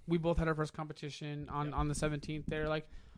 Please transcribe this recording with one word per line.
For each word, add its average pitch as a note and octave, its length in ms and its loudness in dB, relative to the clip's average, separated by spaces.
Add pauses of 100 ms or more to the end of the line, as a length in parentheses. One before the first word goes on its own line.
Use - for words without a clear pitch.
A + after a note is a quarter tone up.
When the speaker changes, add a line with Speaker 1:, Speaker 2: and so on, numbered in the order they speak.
Speaker 1:
we E3+ 100 6
both E3 200 4
had E3 100 4
our D#3 80 4
first D3+ 180 0
competition D3 760 -6
on, D3 200 0
Speaker 2:
Yeah. C#3 60 -2
Speaker 1:
on D3 140 4
the D3 60 0
seventeenth D3+ 520 0
there. D#3 220 0
Like, D#3 180 0 (300)